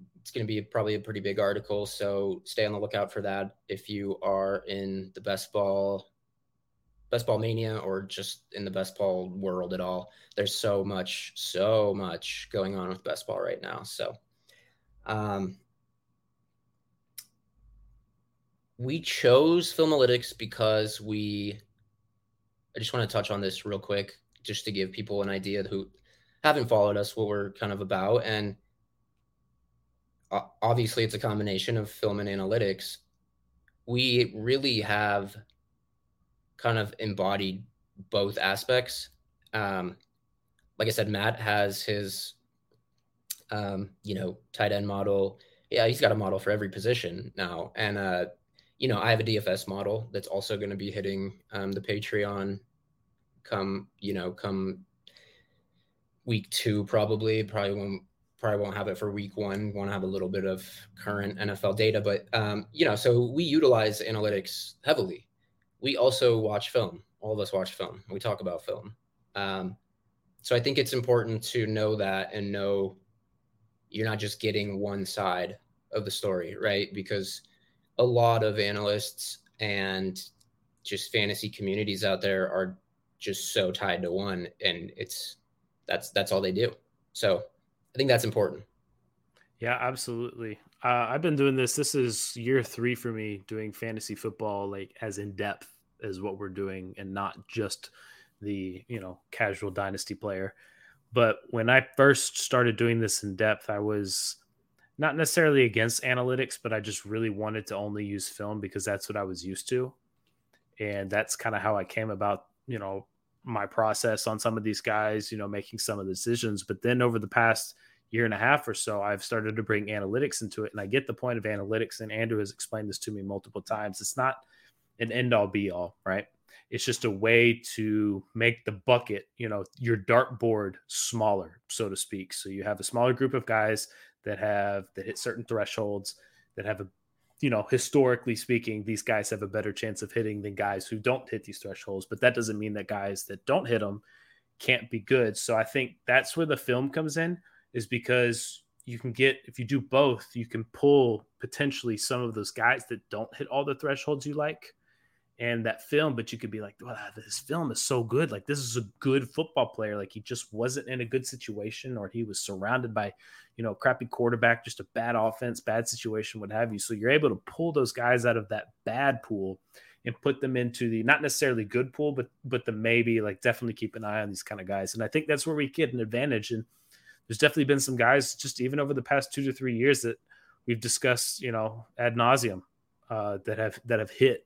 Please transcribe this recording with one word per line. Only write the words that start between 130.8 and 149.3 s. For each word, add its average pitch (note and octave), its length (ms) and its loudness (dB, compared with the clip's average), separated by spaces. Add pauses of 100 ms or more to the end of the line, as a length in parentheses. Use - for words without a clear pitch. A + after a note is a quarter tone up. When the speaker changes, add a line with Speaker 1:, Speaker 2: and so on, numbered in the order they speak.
Speaker 2:
smaller, G2+ 800 0
so A2 200 -4
to F#2+ 80 -6
speak. - 380 -8
So - 160 -10
you F#2+ 140 -6
have G#2 160 -2
a G#2+ 40 -10
smaller A#2+ 300 2
group C3 220 0
of A#2+ 100 -2
guys A2 420 2 (360)
that G2+ 160 -4
have, G2+ 560 0
that F#2+ 100 -10
hit - 120 -8
certain A#2 280 -6
thresholds, G#2 680 -4 (400)
that G#2 100 -8
have G#2+ 160 -4
a, F#2+ 60 -10 (520)
you C#3+ 100 2
know, G#2+ 200 2
historically B2+ 640 4
speaking, A2 480 -2
these G#2+ 180 -4
guys G#2+ 280 0
have G#2+ 140 -4
a G2+ 40 -6
better G#2 240 -4
chance G#2+ 300 -6
of G#2 100 -8
hitting G#2+ 300 -2
than G2+ 140 -8
guys G2+ 320 -2
who A2 100 -6
don't B2+ 320 0
hit A2 140 -6
these - 160 -14
thresholds. G2 460 -10
But G#2 140 -8
that B2 160 6
doesn't A2 240 -2
mean G#2 140 -4
that G2+ 140 -8
guys G2 380 -4
that G2 200 -12
don't C3 220 2
hit A2+ 140 2
'em G2+ 200 -4 (580)
can't A#2+ 300 0
be A2+ 100 -4
good. A2+ 380 4
So - 180 -2
I A2 80 4
think B2+ 420 -4
that's B2+ 300 4
where E3 120 2
the D3 100 0
film C3 320 0
comes D#3 260 -2
in, E3+ 240 0 (320)
is A#2 160 -6
because A#2+ 760 0 (220)
you A#2+ 140 -10
can B2 140 -6
get, C3 320 4